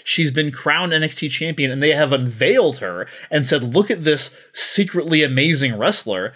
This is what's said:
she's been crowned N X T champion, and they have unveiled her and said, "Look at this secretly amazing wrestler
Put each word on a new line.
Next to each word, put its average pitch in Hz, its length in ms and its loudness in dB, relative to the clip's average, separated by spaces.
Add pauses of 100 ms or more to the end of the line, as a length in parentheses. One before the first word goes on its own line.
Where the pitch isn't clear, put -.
she's 156 260 0
been 147 220 0
crowned 165 420 -2
N 156 80 0
X 151 140 -4
T 156 120 -4
champion, 143 440 -4
and 139 100 -2
they 156 120 4
have 143 180 2
unveiled 135 640 2
her 90 300 -8 (200)
and 151 160 0
said, 123 300 0
"Look 202 160 2
at 170 140 -4
this 151 280 0 (200)
secretly 165 720 2
amazing 135 520 0
wrestler 107 600 -2